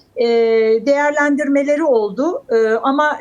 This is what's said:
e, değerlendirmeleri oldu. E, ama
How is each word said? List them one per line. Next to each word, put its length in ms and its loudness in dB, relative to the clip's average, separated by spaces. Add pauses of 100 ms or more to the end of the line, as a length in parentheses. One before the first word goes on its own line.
(160)
e, 100 0 (600)
değerlendirmeleri 1000 0
oldu. 680 -2
E, 180 0
ama 520 -2